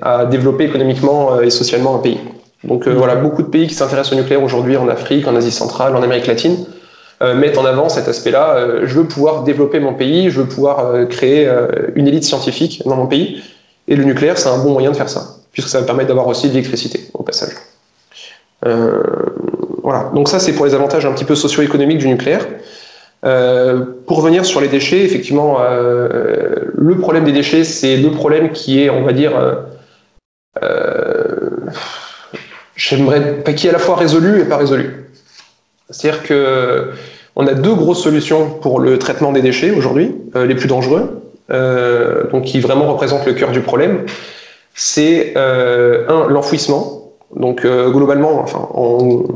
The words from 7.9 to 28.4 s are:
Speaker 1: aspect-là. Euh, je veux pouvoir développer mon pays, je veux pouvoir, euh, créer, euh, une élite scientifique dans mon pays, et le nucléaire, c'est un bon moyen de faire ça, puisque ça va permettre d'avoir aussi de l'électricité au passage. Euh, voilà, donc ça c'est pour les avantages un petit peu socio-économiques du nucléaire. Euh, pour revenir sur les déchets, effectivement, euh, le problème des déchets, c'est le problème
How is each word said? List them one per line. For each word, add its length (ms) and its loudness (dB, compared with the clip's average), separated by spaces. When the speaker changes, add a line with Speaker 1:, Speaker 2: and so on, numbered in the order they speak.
Speaker 1:
aspect-là. 480 0
Euh, 280 0
je 140 -4
veux 80 4
pouvoir 380 0
développer 340 0
mon 160 0
pays, 360 0
je 100 -2
veux 80 0
pouvoir, 380 0
euh, 200 2
créer, 400 2
euh, 220 2
une 140 2
élite 160 0
scientifique 600 -4
dans 120 0
mon 100 0
pays, 360 -2
et 80 2
le 80 2
nucléaire, 340 2
c'est 100 0
un 100 0
bon 140 2
moyen 180 2
de 60 -2
faire 120 -4
ça, 280 -10
puisque 160 -8
ça 120 0
va 60 -2
permettre 220 -2
d'avoir 180 2
aussi 220 -2
de 60 -2
l'électricité 600 -4
au 80 -8
passage. 300 -6
Euh, 360 0
voilà, 300 -2
donc 140 2
ça 120 0
c'est 140 0
pour 120 2
les 80 2
avantages 320 0
un 60 0
petit 120 -4
peu 120 2
socio-économiques 640 0
du 100 0
nucléaire. 360 0
Euh, 580 2
pour 120 0
revenir 280 2
sur 160 0
les 60 0
déchets, 360 0
effectivement, 560 0
euh, 480 0
le 220 2
problème 280 2
des 80 2
déchets, 320 2
c'est 340 0
le 140 2
problème 400 0